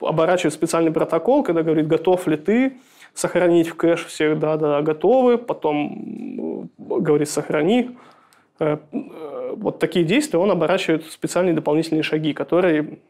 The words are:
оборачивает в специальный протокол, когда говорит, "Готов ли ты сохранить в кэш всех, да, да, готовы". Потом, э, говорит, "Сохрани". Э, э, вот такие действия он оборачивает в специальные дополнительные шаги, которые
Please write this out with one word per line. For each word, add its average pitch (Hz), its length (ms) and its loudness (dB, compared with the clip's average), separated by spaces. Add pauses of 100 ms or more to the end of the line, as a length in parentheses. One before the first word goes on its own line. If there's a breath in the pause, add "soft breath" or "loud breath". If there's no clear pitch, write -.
оборачивает 160 520 2
в - 20 -12
специальный 165 360 0
протокол, 165 520 0
когда 165 200 0
говорит, 160 240 0
"Готов 170 400 2
ли 151 100 0
ты 254 400 0 (360 loud breath)
сохранить 170 560 2
в - 60 -14
кэш 165 300 0
всех, 156 340 0
да, 156 180 0
да, 147 240 0
готовы". 226 560 4
Потом, - 1300 -6 (100)
э, - 200 -4
говорит, 147 300 2
"Сохрани". 170 680 0 (640 loud breath)
Э, 151 180 0 (140)
э, 139 640 -10
вот - 240 -4
такие 165 260 0
действия 196 340 0
он 196 100 2
оборачивает 165 540 0
в - 80 -18
специальные 175 420 0
дополнительные 156 480 0
шаги, 156 320 -2
которые 165 640 0 (120)